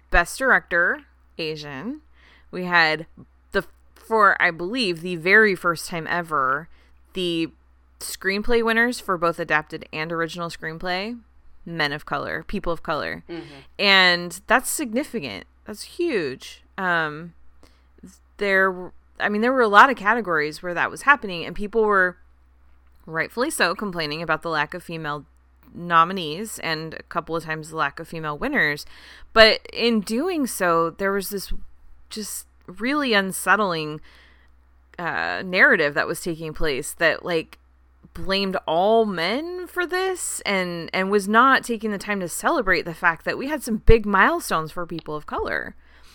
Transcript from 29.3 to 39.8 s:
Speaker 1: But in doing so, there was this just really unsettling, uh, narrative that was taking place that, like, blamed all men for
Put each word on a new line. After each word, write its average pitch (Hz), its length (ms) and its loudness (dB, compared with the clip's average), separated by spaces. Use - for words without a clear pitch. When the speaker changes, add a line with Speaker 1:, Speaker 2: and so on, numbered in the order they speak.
Speaker 1:
But 220 260 10
in 226 280 0
doing 285 460 -2
so, 165 440 0
there 196 220 -2
was 196 160 -4
this 196 240 -8
just - 380 -12
really 247 460 -2
unsettling, 185 880 0
uh, 90 460 -4
narrative 185 500 4
that 151 120 0
was 170 160 -6
taking 160 320 -8
place 151 400 -2
that, 151 300 2
like, 165 340 -4
blamed 196 420 -2
all 202 380 4
men 254 640 -4
for 349 200 -4